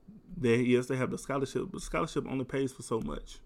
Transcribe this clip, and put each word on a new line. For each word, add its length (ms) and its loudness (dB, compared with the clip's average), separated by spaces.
they, 220 6
yes, 280 6
they 100 0
have 140 0
the 80 -4
scholarship, 540 -2
but 100 -8
scholarship 460 -2
only 160 -2
pays 280 0
for 100 -14
so 180 0
much. 460 -8